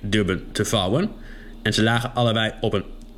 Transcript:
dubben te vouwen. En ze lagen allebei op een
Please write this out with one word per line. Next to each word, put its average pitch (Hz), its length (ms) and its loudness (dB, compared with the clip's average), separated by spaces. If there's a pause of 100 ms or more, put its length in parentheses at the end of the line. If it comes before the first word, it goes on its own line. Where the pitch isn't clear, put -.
dubben 98 500 2
te 104 140 0
vouwen. 117 460 2 (500)
En 104 120 2
ze 107 100 4
lagen 117 320 2
allebei 113 360 2 (100)
op 107 120 0
een 95 100 0 (340)